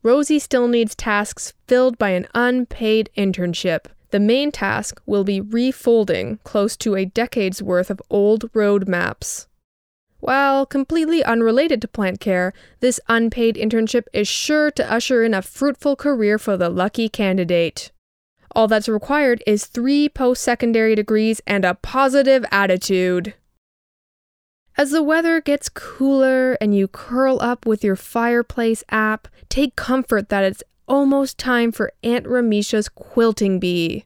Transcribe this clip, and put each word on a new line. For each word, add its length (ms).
Rosie 380
still 280
needs 260
tasks 600
filled 300
by 120
an 240
unpaid 840
internship. 680
The 100
main 320
task 540
will 180
be 160
refolding 1040
close 340
to 180
a 100
decade's 560
worth 280
of 200
old 420
road 340
maps. 600
While 480
completely 580
unrelated 580
to 60
plant 320
care, 320
this 280
unpaid 480
internship 460
is 160
sure 440
to 200
usher 320
in 80
a 100
fruitful 540
career 420
for 180
the 120
lucky 400
candidate. 840
All 140
that's 200
required 580
is 180
three 460
post-secondary 840
degrees 520
and 180
a 100
positive 800
attitude. 800
As 140
the 120
weather 380
gets 300
cooler 920
and 160
you 100
curl 540
up 260
with 160
your 140
fireplace 920
app, 360
take 260
comfort 540
that 160
it's 180
almost 520
time 340
for 200
Aunt 240
Ramisha's 640
quilting 680
bee. 480